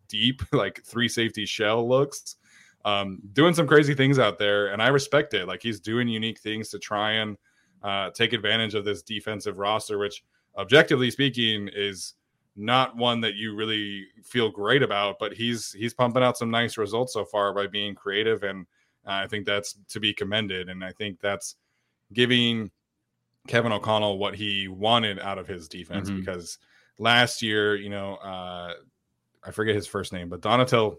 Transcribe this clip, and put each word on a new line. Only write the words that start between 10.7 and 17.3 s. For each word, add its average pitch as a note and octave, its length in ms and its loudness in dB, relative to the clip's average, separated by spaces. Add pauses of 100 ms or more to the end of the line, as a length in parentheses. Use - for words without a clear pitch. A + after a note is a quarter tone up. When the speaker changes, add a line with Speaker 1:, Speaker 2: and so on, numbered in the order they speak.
Speaker 1:
speaking, A2+ 640 0
is G2+ 400 -6 (420)
not A#2+ 400 0
one A#2+ 240 0
that A2 140 -2
you G#2+ 180 -6
really G#2 540 -4 (160)
feel A#2 260 0
great G#2+ 320 2
about, G2+ 380 0
but G#2 140 -4
he's, A2+ 400 -4
he's A2+ 200 -6
pumping B2 300 2
out B2 160 4
some A2+ 140 -4
nice A#2 260 0
results A2+ 340 -2
so G#2+ 120 -2
far G2+ 280 0